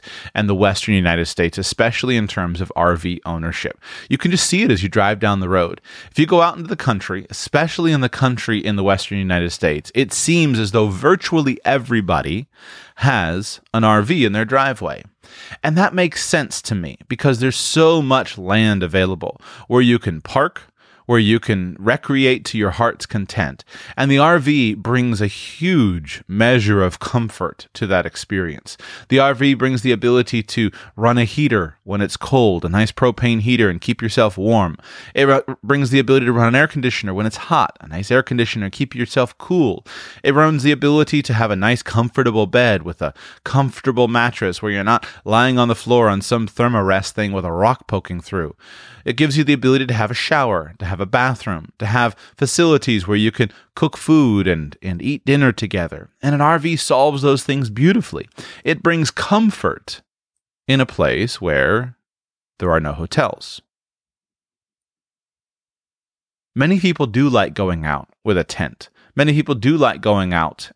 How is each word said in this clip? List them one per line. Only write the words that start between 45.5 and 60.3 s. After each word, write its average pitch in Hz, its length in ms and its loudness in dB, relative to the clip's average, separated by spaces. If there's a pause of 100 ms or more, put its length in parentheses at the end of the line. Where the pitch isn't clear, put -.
on 120 80 4
the 113 80 2
floor 120 320 2
on 101 140 0
some 113 260 -2
thermarest 101 640 0
thing 104 220 -4
with 95 100 -4
a 87 80 -6
rock 104 360 0
poking 90 340 -6
through. 85 340 -8 (480)
It 117 140 -4
gives 151 200 2
you 156 60 4
the 143 80 2
ability 131 360 2
to 123 60 -2
have 107 180 -2
a - 20 -6
shower, 104 640 -2
to 98 60 -8
have 90 160 -4
a 98 40 -4
bathroom, 117 720 -2
to 113 60 -6
have 120 300 0 (220)
facilities 131 680 2
where 104 120 2
you 107 160 2
can 110 180 -2 (240)
cook - 220 -2
food 120 500 4
and, 78 340 -2
and 90 200 -6
eat 143 240 -6
dinner 139 260 4
together. 87 580 -6 (120)
And 143 120 0
an 143 60 0
R 156 180 2
V 160 200 -2
solves 139 440 2
those 139 220 2
things 135 260 -2
beautifully. 147 600 0 (340)
It 156 180 -2
brings 165 300 0
comfort - 880 -2 (680)